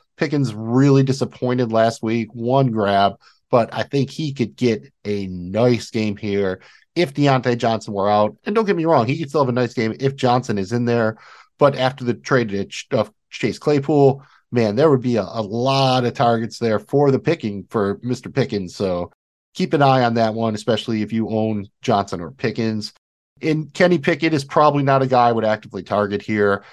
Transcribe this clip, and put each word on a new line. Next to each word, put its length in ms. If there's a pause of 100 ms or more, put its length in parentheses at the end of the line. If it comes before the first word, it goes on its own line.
(180)
Pickens 340
really 500
disappointed 720
last 300
week, 320
one 360
grab, 440 (360)
but 220
I 120
think 260
he 240
could 200
get 380 (140)
a 220
nice 600
game 300
here 420 (340)
if 200
Deontay 420
Johnson 380
were 160
out. 340
And 100
don't 120
get 100
me 80
wrong, 220
he 120
could 120
still 140
have 40
a 40
nice 200
game 260
if 160
Johnson 440
is 140
in 120
there. 320 (420)
But 200
after 260
the 80
trade 400
of 160
Ch-, 220
of 200 (200)
Chase 280
Claypool, 640 (280)
man, 260
there 140
would 100
be 160
a, 60
a 180
lot 640
of 80
targets 460
there 200
for 320
the 80
picking 520
for 320
Mister 260
Pickens. 480
So 340 (440)
keep 180
an 80
eye 240
on 100
that 200
one, 200
especially 460
if 140
you 160
own 380 (120)
Johnson 400
or 100
Pickens. 640 (480)
And 340
Kenny 240
Pickett 360
is 100
probably 400
not 180
a 60
guy 200
I 40
would 120
actively 380
target 400
here. 400 (100)